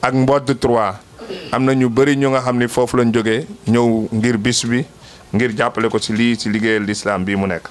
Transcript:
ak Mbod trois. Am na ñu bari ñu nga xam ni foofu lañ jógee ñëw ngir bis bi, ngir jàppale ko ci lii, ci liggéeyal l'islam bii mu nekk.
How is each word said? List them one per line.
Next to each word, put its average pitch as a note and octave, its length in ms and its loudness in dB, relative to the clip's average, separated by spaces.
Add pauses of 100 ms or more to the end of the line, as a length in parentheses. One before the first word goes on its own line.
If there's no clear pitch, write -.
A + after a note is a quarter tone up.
ak C3 120 0
Mbod C3 460 2
trois. A2+ 360 0 (560)
Am B2 140 0
na C3+ 80 2
ñu B2+ 160 2
bari C3+ 280 2
ñu C#3 120 2
nga C3 120 0
xam B2 160 -2
ni A#2+ 100 0
foofu B2 300 0
lañ A#2+ 160 4
jógee A2+ 320 0 (220)
ñëw A2+ 460 2
ngir A2+ 240 0
bis A#2 280 -2
bi, B2 200 -2 (480)
ngir A2+ 240 0
jàppale A#2 320 0
ko G#2+ 100 -2
ci A2+ 140 -6
lii, A#2 240 0
ci A2 120 -6
liggéeyal A2 360 0
l'islam G2+ 380 -2
bii G2 120 -2
mu G2 120 0
nekk. E2+ 240 -6